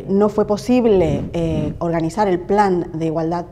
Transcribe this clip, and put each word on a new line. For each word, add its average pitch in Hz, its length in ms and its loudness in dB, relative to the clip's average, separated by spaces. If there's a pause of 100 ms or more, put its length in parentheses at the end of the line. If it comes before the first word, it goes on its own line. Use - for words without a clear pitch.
No 202 220 2
fue 208 180 0
posible, 202 840 2
eh, 160 460 -2
organizar 170 500 -2
el 175 120 0
plan 190 520 0
de 160 140 -4
igualdad 165 440 -2